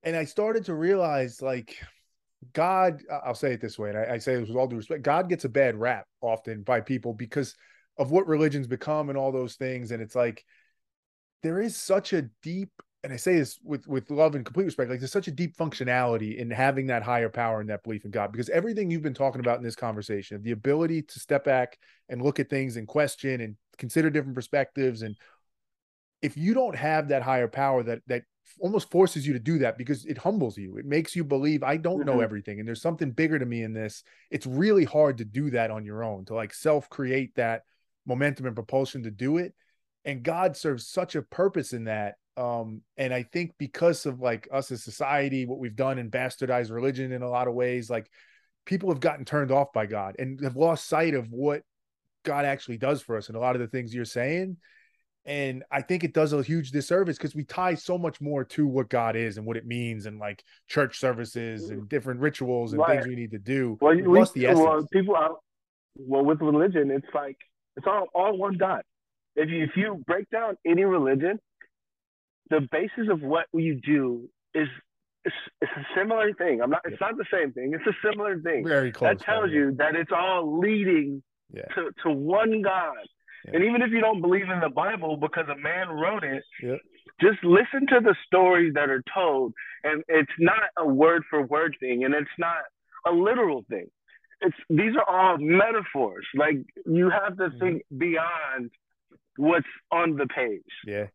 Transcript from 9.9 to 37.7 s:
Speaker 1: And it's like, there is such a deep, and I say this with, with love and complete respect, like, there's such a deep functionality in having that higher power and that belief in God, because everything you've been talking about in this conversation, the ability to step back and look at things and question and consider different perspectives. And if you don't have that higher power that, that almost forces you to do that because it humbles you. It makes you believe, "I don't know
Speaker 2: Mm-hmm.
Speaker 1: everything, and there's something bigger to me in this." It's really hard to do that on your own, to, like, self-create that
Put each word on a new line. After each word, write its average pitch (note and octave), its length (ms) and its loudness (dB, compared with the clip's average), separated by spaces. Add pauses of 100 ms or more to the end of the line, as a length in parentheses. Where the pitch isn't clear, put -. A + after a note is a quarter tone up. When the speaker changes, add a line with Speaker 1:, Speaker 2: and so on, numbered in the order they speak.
Speaker 1:
And A2+ 100 -8
it's G#2+ 140 -8
like, A#2+ 280 0 (1000)
there E3+ 160 -2
is A3+ 160 -4
such - 360 0
a E3+ 100 0 (200)
deep, F#3 280 -8 (340)
and C3+ 80 -8
I B2+ 40 -10
say F3+ 200 2
this C#3 260 0
with, - 240 -8
with C3+ 240 -4
love D3 240 4
and C3 100 -4
complete E3 200 -2
respect, C3 260 -2
like, B2+ 80 -4
there's B2+ 140 -8
such F#3+ 160 -4
a D#3+ 40 -8
deep E3 240 -4
functionality B2 800 -2
in A#2+ 140 -8
having C3 380 0
that A#2+ 160 -2
higher A#2 240 0
power A2+ 320 -2
and G#2+ 100 -6
that G#2 140 -8
belief A2 200 -8
in G#2 60 -12
God, G2+ 220 -4
because A#2+ 160 -6
everything F#3+ 420 -2
you've E3 120 -2
been D3 120 -4
talking C3 260 -2
about A#2+ 180 0
in B2 60 -10
this A2+ 120 -8
conversation, G#2+ 680 -8
the A2+ 100 -4
ability D3+ 500 0
to - 180 -16
step C#3+ 240 0
back C3 340 2 (300)
and A#2+ 140 -8
look C#3+ 180 0
at B2+ 100 -2
things C3+ 260 -4
and A2 120 -10
question C#3 520 -2
and G#2+ 140 -8 (240)
consider D#3 320 0
different C#3 240 -2
perspectives. C3 680 -2
And A2 120 -8 (1080)
if - 140 -4
you F3 180 2
don't B3 220 0
have D3+ 320 0
that C#3 140 2
higher B2 260 2
power C3+ 360 0
that, A#2 240 -6
that A#2+ 140 -4 (380)
almost G3 300 -2
forces E3+ 360 0
you D3 60 0
to B2+ 60 -2
do D3+ 200 0
that A#2+ 200 0
because B2+ 260 -6
it C#3 140 -8
humbles E3+ 400 -2
you. G2 180 -12
It A#2 80 -12
makes D3 320 -2
you E3+ 80 -2
believe, C#3+ 380 0
"I C#3 140 0
don't D3 280 -2
know C3+ 100 0
Speaker 2:
Mm-hmm. A#2+ 80 4
Speaker 1:
everything, G#2 360 -4
and G#2+ 100 -8
there's A2+ 140 -8
something D#3+ 300 -2
bigger D#3 260 0
to B2+ 80 -2
me A#2 160 -4
in A2 100 -6
this." A2 300 -8 (280)
It's - 160 -8
really F3 380 4
hard C#3+ 340 4
to A#2 60 -8
do C3 260 -4
that A#2 200 0
on G#2+ 140 -8
your G#2+ 200 -8
own, G2+ 220 -8
to, A2+ 80 -10
like, A2 200 -6
self-create C3+ 840 -2
that A#2 260 -2 (440)